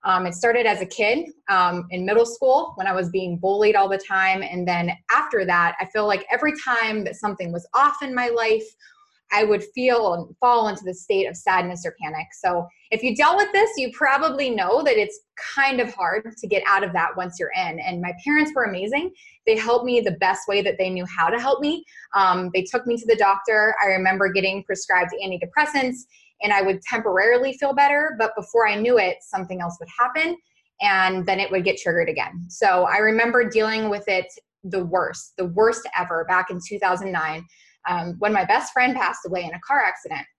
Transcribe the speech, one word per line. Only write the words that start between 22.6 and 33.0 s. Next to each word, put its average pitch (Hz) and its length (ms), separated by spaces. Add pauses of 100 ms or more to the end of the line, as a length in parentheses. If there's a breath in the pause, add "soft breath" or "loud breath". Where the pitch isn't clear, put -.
took 240 240
me 233 100
to 233 80
the 220 120
doctor. 214 580 (100)
I 196 40
remember 190 440
getting 190 320
prescribed 180 460 (120)
antidepressants, 254 840 (340 soft breath)
and 208 100
I 196 120
would 190 180
temporarily 226 720
feel 277 220
better, 285 440
but 220 160
before 220 320
I 208 100
knew 233 220
it, 180 220
something 185 400
else 175 180
would - 200
happen, 339 400 (420)
and 190 460
then 190 120
it 196 120
would 185 140
get 185 120
triggered 170 320
again. 165 400
So 180 360
I 175 120
remember 233 540